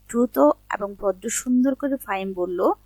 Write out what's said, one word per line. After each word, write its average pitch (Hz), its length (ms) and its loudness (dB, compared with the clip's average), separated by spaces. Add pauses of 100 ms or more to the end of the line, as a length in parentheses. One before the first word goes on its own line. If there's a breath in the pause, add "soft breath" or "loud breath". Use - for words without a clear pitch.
দ্রুত 240 300 0 (400)
এবং 202 200 -8
বড্ড 190 280 -2
সুন্দর 254 480 0
করে 277 220 -4
ফাহিম 196 360 -6
বলল, 180 380 0 (140)